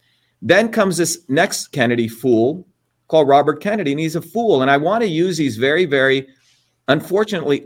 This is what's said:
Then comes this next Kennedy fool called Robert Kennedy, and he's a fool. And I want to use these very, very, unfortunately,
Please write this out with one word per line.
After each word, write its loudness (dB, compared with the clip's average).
Then 2
comes 0
this -4
next -2
Kennedy 0
fool -2
called 2
Robert 2
Kennedy, -2
and -4
he's -4
a -4
fool. 0
And 2
I 4
want 0
to 0
use -2
these -2
very, 0
very, 0
unfortunately, -2